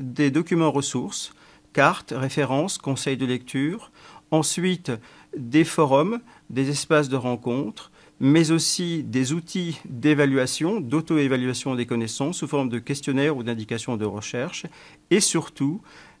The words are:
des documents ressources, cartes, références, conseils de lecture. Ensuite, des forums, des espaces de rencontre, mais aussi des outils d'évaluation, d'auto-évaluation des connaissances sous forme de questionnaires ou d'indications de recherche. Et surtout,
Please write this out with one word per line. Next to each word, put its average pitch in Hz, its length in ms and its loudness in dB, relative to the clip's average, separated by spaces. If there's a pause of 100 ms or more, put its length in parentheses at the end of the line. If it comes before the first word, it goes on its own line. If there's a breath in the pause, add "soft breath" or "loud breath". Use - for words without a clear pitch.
des 135 300 2
documents 160 420 2
ressources, 139 600 -4 (380 loud breath)
cartes, 147 440 2
références, 135 640 -2
conseils 135 400 -4
de 131 80 -2
lecture. 131 680 -4 (380 loud breath)
Ensuite, 175 600 0 (460 loud breath)
des 143 280 4
forums, 160 560 2 (300 loud breath)
des 135 200 -2
espaces 143 380 2
de 135 80 0
rencontre, 123 760 -4 (280 soft breath)
mais 156 320 6
aussi 165 500 0
des 123 300 0
outils 170 520 -4
d'évaluation, 143 960 2
d'auto-évaluation 135 960 0
des 120 100 -2
connaissances 120 540 -4
sous 156 80 -4
forme 139 220 0
de 117 100 -4
questionnaires 139 580 -2
ou 120 60 -6
d'indications 113 540 -6
de 107 80 -2
recherche. 107 640 -6 (440 loud breath)
Et 196 100 6
surtout, 156 640 -2 (380 loud breath)